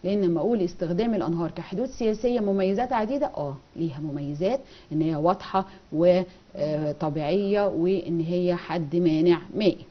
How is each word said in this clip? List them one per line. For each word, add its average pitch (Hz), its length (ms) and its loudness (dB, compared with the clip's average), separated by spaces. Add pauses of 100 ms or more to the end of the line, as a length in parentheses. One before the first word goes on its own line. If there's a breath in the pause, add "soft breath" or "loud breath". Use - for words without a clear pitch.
لأن 202 180 0
لما 170 180 2
أقول 208 220 2
استخدام 175 520 -2
الأنهار 165 380 -2
كحدود 185 360 -6
سياسية 240 520 0
مميزات 196 540 0
عديدة، 247 320 0 (120)
آه، 143 200 -6 (180)
ليها 156 240 -4
مميزات 147 600 -2 (320 loud breath)
إن 156 100 0
هي 160 140 0
واضحة 190 500 0 (280 loud breath)
و، 175 280 6 (340 loud breath)
آه، 151 360 -2
طبيعية 175 760 0
وإن 170 520 0
هي 175 360 0
حد 165 400 -4
مانع 170 460 4 (140)
مائي. 202 360 0